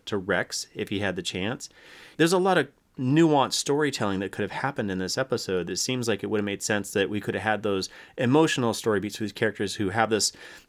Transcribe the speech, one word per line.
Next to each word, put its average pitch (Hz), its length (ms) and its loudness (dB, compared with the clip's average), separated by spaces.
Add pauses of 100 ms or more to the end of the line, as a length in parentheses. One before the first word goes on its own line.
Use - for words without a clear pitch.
to 110 100 -2
Rex 95 580 -2
if - 140 -6
he 101 120 -2
had 95 140 0
the 90 80 -6
chance?" 101 460 -6 (480)
There's 165 160 4
a 190 60 4
lot 185 180 4
of 139 120 2 (300)
nuanced 139 540 4
storytelling 127 680 0
that 95 120 -4
could 107 100 -4
have 95 80 -2 (120)
happened 123 280 -2
in 92 80 -2
this 92 200 -2
episode 98 480 -2
that 92 100 -6
seems 127 320 -2
like 101 140 -2
it 104 60 -4
would 104 120 0
have 104 40 -2
made 101 180 -4
sense 104 300 -2
that 98 180 2
we 104 100 -4
could 104 140 -4
have 95 100 -4
had 107 180 0
those 98 280 -2 (260)
emotional 131 560 4
story 104 260 0
beats 101 220 -4
with 107 80 -4
these - 100 -12
characters 104 360 0
who 98 160 -2
have 113 180 2
this, 107 240 2 (360)